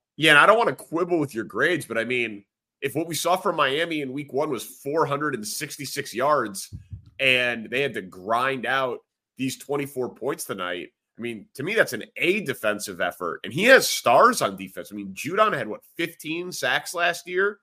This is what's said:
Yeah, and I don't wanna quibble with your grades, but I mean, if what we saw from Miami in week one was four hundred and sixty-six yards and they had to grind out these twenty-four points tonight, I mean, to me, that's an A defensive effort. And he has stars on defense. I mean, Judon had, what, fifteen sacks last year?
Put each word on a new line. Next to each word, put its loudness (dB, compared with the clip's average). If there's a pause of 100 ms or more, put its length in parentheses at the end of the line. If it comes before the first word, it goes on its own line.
(160)
Yeah, 6
and 10
I 10
don't 8
wanna 2
quibble -2
with -2
your -4
grades, 0
but -6
I 0
mean, -4 (380)
if -4
what -2
we -8
saw 2
from -2
Miami 0
in -6
week -8
one 0
was -4
four 0
hundred -2
and -10
sixty-six -8
yards 0 (460)
and 2
they 0
had -2
to -4
grind -2
out 0 (400)
these -2
twenty-four -4
points -6
tonight, -6 (280)
I -12
mean, -8
to -8
me, -4
that's 2
an -6 (120)
A 2
defensive -4
effort. -4
And -8
he 0
has 8
stars 4
on -2
defense. -12
I -10
mean, -8
Judon 0
had, -4
what, -10 (140)
fifteen -6
sacks -2
last -2
year? -2